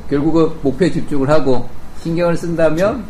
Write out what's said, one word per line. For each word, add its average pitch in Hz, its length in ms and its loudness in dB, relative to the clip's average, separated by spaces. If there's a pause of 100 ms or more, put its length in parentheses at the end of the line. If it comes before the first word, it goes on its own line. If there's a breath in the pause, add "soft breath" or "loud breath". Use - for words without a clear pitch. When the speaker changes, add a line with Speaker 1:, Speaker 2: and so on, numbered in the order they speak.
Speaker 1:
결국은 156 420 2 (120)
목표에 139 300 0
집중을 135 360 0
하고 139 400 4 (340)
신경을 170 340 -2
쓴다면 165 400 0
Speaker 2:
그렇죠. 208 340 -2